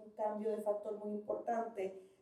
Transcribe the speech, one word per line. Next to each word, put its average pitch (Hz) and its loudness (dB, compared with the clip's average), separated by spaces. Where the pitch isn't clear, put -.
un - -14
cambio 214 2
de 208 0
factor 208 0
muy 208 -2
importante 208 0